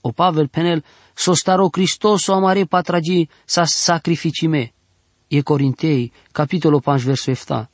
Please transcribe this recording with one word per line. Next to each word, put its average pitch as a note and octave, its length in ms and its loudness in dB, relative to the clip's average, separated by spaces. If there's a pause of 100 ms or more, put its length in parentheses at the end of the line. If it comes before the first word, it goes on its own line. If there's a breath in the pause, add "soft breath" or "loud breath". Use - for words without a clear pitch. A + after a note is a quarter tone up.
O B2 100 -6
Pavel D#3 360 0
penel, E3 360 -2 (300 soft breath)
so - 200 0
staro F#3 380 2
Hristos, G3 560 0
o F#3+ 60 2
amare F#3+ 300 2
patragi, F3 640 0 (180 soft breath)
sa - 200 0
sacrificii E3 840 -2
me. C#3+ 260 -2 (540)
E C#3+ 140 0
Corintei, C#3 720 0 (200 soft breath)
capitolul D3+ 500 0
panj, C#3 220 0
versul C3 300 -2
efta. A#2 400 -6